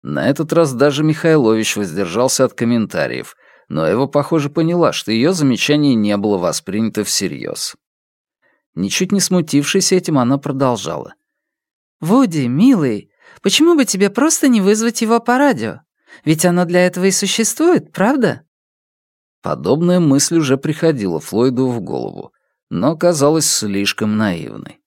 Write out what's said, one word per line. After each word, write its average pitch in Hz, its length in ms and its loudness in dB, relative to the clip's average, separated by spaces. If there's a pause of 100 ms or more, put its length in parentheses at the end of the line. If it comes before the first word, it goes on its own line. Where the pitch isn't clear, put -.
На 73 280 -2
этот 156 220 -2
раз 160 220 2
даже 143 300 0
Михайлович 147 720 2
воздержался 101 640 -2
от 123 100 -2
комментариев — 90 840 -4 (320)
но 78 220 -2
Эва, 127 160 0
похоже, 147 420 -2
поняла, 165 420 0
что - 200 -6
её 120 200 2
замечание 147 640 2
не 104 220 0
было 101 200 0
воспринято 95 680 -4
всерьёз. 69 720 -6 (1000)
Ничуть 95 360 -2
не 101 80 2
смутившись 143 720 0
этим, 175 260 0
она 131 200 2
продолжала. 127 760 -4 (840)
"Вуди, 165 480 2
милый, 143 640 2 (300)
почему 320 340 2
бы 269 100 2
тебе 196 240 0
просто 294 380 0
не 233 140 4
вызвать 214 400 0
его 233 180 2
по 240 180 0
радио? 175 440 0 (440)
Ведь 160 200 2
оно 180 200 2
для 180 200 2
этого 180 200 -2
и 196 60 4
существует, 226 800 0
правда?" 208 540 0 (960)
Подобная 143 580 0
мысль 147 380 2
уже 135 200 0
приходила 131 600 -2
Флойду 123 480 0
в 120 140 -4
голову, 60 520 -10 (360)
но 135 280 -2
казалась 160 520 2
слишком 104 680 -2
наивной. 82 680 -6